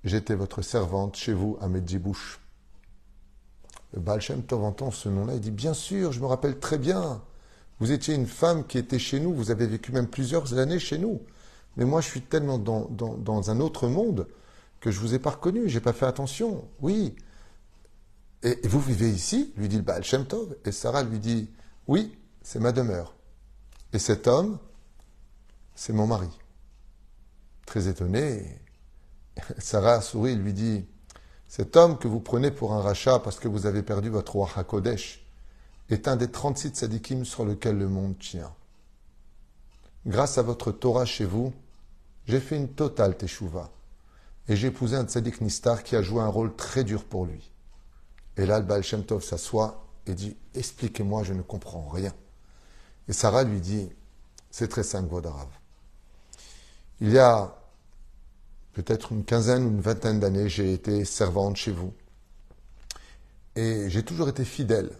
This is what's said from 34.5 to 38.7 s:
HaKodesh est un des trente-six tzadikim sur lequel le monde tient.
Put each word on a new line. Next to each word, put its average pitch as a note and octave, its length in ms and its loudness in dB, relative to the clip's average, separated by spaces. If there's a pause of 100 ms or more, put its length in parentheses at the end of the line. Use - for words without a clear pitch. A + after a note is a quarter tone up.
HaKodesh G2+ 720 -2 (640)
est - 180 2
un C3 80 4
des A#2+ 140 0
trente-six C#3+ 400 -4
tzadikim B2 540 -4
sur A#2 200 -6
lequel G#2 320 0
le G2 120 0
monde F#2+ 300 -2
tient. D2+ 360 -10 (1500)